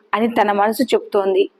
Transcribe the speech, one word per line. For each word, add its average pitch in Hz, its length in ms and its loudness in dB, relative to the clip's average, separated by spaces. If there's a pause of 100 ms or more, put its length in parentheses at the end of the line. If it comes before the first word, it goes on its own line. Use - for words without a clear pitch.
(140)
అని 214 140 0
తన 226 240 0
మనసు 208 320 0
చెప్తోంది. 202 640 0 (100)